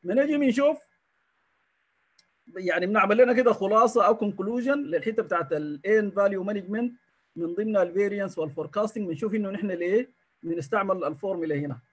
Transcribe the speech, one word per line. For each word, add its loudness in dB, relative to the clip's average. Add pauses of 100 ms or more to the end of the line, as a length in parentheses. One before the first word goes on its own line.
بنجي 2
بنشوف، 2 (1800)
يعني -2
بنعمل 4
لنا 6
كده 4
خلاصة 4
أو 4
conclusion -2
للحتة -2
بتاعت -2
ال -6
end 2
value 2
management -4 (460)
من -4
ضمن -2
ال 2
variance -2
وال -2
forecasting. -4
بنشوف -4
إنه -2
نحن -6
ليه 0 (340)
بنستعمل -2
الفورمولا -4
هنا. -4 (140)